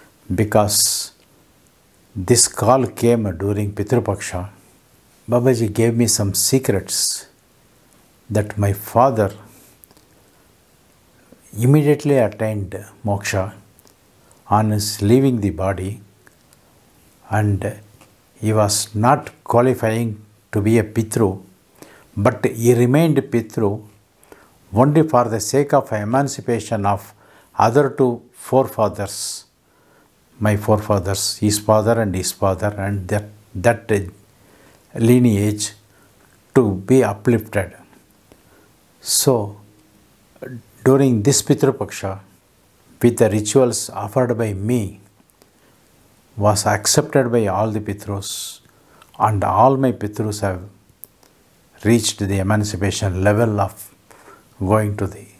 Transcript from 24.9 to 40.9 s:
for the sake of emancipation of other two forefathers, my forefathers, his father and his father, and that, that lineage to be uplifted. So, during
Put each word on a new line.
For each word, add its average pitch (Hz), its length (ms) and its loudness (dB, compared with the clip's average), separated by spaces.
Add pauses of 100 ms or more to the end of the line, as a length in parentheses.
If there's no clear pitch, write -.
for 123 180 2
the 110 140 -4
sake 143 340 -2
of 135 180 0
emancipation 113 960 -4
of - 280 -4 (440)
other 127 320 4
two 127 320 0 (120)
forefathers, 107 1120 -2 (960)
my 104 180 0
forefathers, 101 800 -2
his 104 220 0
father 110 420 2
and 98 120 -2
his 92 180 -6
father, 101 460 -2
and 98 300 -6
that, 104 180 -4 (300)
that 104 340 0 (1040)
lineage 113 800 2 (800)
to 107 220 4
be 127 280 2
uplifted. 104 720 -2 (1200)
So, 107 600 -2 (1200)
during 135 400 4